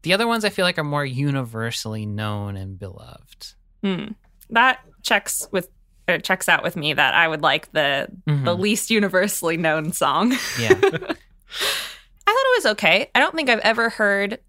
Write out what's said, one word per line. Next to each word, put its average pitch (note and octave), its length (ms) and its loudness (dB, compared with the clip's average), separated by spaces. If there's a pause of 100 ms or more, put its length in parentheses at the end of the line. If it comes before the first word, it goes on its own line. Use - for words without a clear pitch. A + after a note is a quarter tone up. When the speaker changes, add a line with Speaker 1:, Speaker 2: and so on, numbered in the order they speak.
Speaker 1:
The E3+ 100 0
other A3 140 0
ones A3+ 180 0
I G3+ 40 2
feel F#3+ 160 0
like F3+ 120 0
are D#3+ 60 -2
more C#3+ 220 -2
universally A#2 1000 -4
known G#2 520 -6
and F#2+ 200 -10
beloved. - 760 -18 (280)
Speaker 2:
Hmm. F#3+ 280 -4 (420)
That B3 300 2 (200)
checks - 500 -2
with, F3+ 180 -4 (380)
or F3 120 2
checks - 280 -2
out E3+ 160 2
with E3 140 -4
me D3+ 160 -2
that C3+ 200 2
I E3 140 4
would D#3 140 -2
like D#3 320 0
the, C#3+ 340 0 (200)
Speaker 1:
Mm-hmm. C#3+ 180 0
Speaker 2:
the F3 100 2
least G3+ 340 -2
universally F#3 680 0
known D#3+ 340 0
song. E3 400 2 (280)
Speaker 1:
Yeah. A#2+ 200 4
Speaker 2:
<laughs> - 20 2
I - 1500 -4
thought C5 140 2
it B4+ 120 4
was E4+ 160 -2
okay. F#3+ 400 2
I - 60 4
don't D#4+ 160 2
think D4+ 140 -2
I've A3+ 100 4
ever A3+ 300 2
heard G3+ 600 0